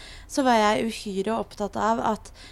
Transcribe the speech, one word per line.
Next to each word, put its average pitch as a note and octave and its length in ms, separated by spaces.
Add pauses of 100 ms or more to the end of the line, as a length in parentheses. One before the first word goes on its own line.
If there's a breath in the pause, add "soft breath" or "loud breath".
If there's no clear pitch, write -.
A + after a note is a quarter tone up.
(320 loud breath)
så C4+ 160
var A#3 140
jeg G#3+ 320
uhyre G3+ 420
opptatt G#3 400
av A3+ 240 (160)
at - 160 (200 loud breath)